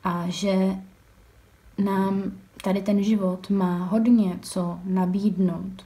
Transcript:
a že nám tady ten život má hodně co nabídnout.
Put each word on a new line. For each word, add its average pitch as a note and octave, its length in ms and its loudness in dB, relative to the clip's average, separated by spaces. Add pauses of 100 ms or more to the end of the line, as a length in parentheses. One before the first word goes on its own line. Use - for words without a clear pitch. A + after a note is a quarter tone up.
a F3 240 -2
že F#3+ 480 0 (1000)
nám G3 440 0 (400)
tady G3 200 0
ten G3+ 200 2
život G3 480 0
má F3+ 340 0
hodně G#3+ 580 4
co F3 420 -4
nabídnout. F#3 1000 0